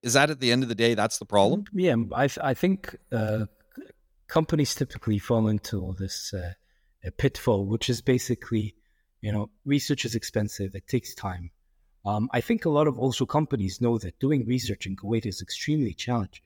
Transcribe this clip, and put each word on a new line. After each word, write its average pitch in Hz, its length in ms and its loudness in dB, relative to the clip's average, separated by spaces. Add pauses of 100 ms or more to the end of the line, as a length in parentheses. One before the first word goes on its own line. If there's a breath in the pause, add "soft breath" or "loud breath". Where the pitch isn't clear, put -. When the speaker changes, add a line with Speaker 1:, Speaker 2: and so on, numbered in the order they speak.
Speaker 1:
is 120 100 -4
that 139 180 6
at 139 120 -6
the 123 100 4
end 127 120 4
of 117 60 -4
the 113 60 0
day, 117 200 4
that's 107 240 0
the 107 60 -10
problem? 113 460 6
Speaker 2:
Yeah, 180 240 2 (180)
I 139 140 2
th-, - 160 -4
I 135 120 0
think, - 420 0 (160)
uh, 110 320 0 (840)
companies 160 480 0
typically - 420 -2
fall 110 300 2
into 95 500 -2
this, - 360 -8
uh, 90 180 -6 (540)
a 87 60 -6
pitfall, 107 540 0
which 107 240 -2
is 117 120 -2
basically, 117 760 0 (460)
you 104 100 -2
know, 104 180 -2 (140)
research 139 400 0
is 117 100 -4
expensive. 104 640 -4
It - 120 -12
takes - 280 -4
time. 87 360 -8 (540)
Um, 107 280 0
I 123 80 2
think - 240 -2
a 165 40 4
lot 151 180 4
of 117 120 0
also 127 260 0
companies 131 540 0
know 120 200 2
that 87 200 -8
doing 135 260 2
research 107 400 -2
in 98 120 -6
Kuwait 110 280 -2
is 98 160 -6
extremely 131 520 -2
challenging. 120 520 -4